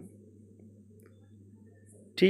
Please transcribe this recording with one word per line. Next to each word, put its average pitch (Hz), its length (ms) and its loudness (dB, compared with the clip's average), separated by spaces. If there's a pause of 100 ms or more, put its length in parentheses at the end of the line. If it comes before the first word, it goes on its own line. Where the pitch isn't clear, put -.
(2250)
டி 185 120 12